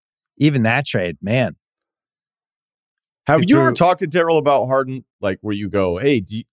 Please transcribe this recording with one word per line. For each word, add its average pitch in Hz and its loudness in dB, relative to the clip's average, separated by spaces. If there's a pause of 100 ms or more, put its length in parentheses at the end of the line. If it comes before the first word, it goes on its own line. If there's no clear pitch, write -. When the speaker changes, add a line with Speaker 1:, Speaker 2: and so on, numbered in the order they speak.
(360)
Speaker 1:
even 143 2
that 113 0
trade, 90 -4
man. 107 -2 (1700)
Speaker 2:
Have 156 2
Speaker 1:
It 180 0
Speaker 2:
you 240 6
ever 135 2
Speaker 1:
drew 120 0
Speaker 2:
talked 175 2
to 190 -2
Daryl 165 2
about 139 2
Harden? 131 -2 (160)
Like, 95 -4
where 104 -6
you 101 -6
go, 92 0
"Hey, 131 0
do 101 -10
you, 117 -8